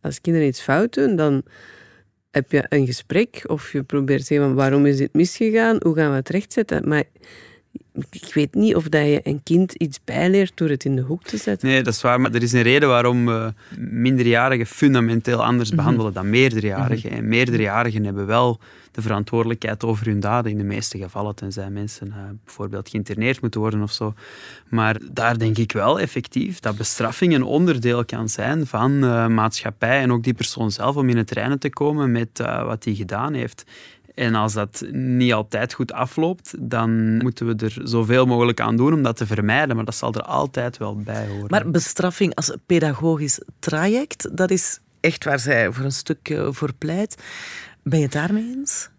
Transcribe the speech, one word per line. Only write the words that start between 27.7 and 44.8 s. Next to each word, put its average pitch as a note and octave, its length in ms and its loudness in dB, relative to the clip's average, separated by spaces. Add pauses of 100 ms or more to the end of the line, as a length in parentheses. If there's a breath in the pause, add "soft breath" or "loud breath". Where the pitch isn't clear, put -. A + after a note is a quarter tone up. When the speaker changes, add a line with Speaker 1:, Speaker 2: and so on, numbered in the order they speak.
Speaker 2:
kan A2+ 240 -6
zijn C3+ 380 -2
van, C3 380 2
eh, A#2 220 2
maatschappij A2+ 720 0
en B2+ 120 2
ook A#2 100 0
die B2 120 0
persoon A2+ 360 -4
zelf B2+ 260 -2
om C3+ 120 0
in A#2+ 80 2
het G#2+ 140 -2
reinen B2+ 280 -2
te C#3 120 -4
komen D3 420 0
met, A#2 280 -4
eh, A#2+ 260 -4
wat A2+ 180 -6
hij A2 100 -2
gedaan G#2 400 -6
heeft. A#2+ 300 -8 (500 loud breath)
En A2+ 200 0
als G#2+ 180 0
dat G#2 400 -6
niet B2+ 400 2
altijd A2 400 -2
goed - 200 -6
afloopt, D#3+ 640 -4
dan A2+ 580 0
moeten A#2+ 300 -2
we A2+ 180 -2
er A2 200 -4
zoveel A#2 420 4
mogelijk A#2+ 340 2
aan A2+ 160 0
doen C3+ 160 4
om D3+ 100 2
dat A#2+ 140 0
te A2+ 100 -4
vermijden. A2 500 2
Maar A2 80 -4
dat A2+ 100 -6
zal A#2 200 -4
er A2 80 -6
altijd C3+ 560 -2
wel G#2 180 -6
bij G#2+ 320 -6
horen. G2+ 200 -8
Speaker 3:
Maar G3 220 0
bestraffing F3+ 640 0
als B2+ 220 -6 (100)
pedagogisch D#3 760 0 (180)
traject, G3+ 800 -2
dat F#3 140 2
is - 280 -2 (220)